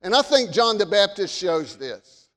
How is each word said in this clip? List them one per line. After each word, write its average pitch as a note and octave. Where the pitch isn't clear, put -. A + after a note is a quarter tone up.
And F#3+
I C4+
think C4
John A3
the G3+
Baptist G3+
shows E3
this. -